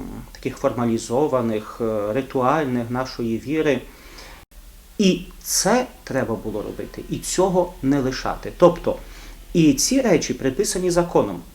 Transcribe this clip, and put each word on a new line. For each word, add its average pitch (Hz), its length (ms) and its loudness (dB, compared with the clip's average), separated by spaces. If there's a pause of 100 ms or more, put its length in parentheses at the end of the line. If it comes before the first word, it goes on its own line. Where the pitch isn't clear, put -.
(320)
таких - 240 -8
формалізованих, 117 1200 0
е, 107 320 -2
ритуальних 131 800 0
нашої 123 480 -4
віри. 143 420 0 (1160)
І 190 240 4 (200)
це 247 440 2 (180)
треба 117 300 -2
було 104 280 -6
робити, - 480 -10
і 170 80 -4
цього 180 640 2
не 139 180 2
лишати. 117 560 -4
Тобто, 170 400 6 (560)
і 156 220 6
ці 262 260 2
речі 190 340 2
приписані 180 560 0
законом, 156 500 2 (140)